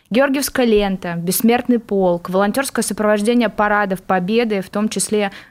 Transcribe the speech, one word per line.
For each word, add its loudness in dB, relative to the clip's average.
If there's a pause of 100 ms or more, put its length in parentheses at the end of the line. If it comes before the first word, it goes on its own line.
(120)
Георгиевская 0
лента, 0
Бессмертный 0
полк, 0
волонтерское 0
сопровождение 0
парадов 0
Победы, 0
в -10
том -2
числе -2 (200)